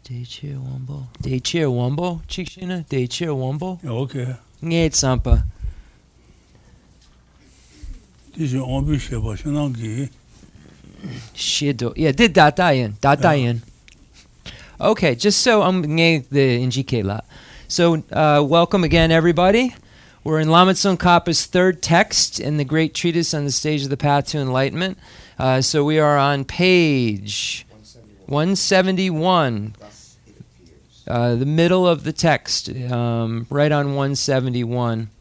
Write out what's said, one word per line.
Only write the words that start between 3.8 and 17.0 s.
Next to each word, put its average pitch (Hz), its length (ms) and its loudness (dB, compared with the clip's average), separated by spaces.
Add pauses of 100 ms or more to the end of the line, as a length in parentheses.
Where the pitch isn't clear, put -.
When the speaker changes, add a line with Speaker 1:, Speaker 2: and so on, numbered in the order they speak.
Speaker 2:
Yeah, 143 80 -10
okay. 127 460 -6 (260)
Speaker 1:
Nge 165 260 0
Tsampa. 131 560 2 (3000)
Speaker 2:
This 143 200 -4
is 131 80 0
Ombi 135 360 -2
Sheba 113 380 -6
Shinangi. 131 720 -4 (1300)
Speaker 1:
Shido. 123 600 -4
Yeah, 151 180 0
did 180 220 2
Datayan. 147 680 4
Datayan. 139 600 2 (840)
Speaker 2:
Yeah. - 60 -16 (360)
Speaker 1:
Okay, 170 260 2
just 196 280 2
so 220 180 4
I'm 185 240 2
nge 160 460 2
the 131 340 2
Njike 123 400 -2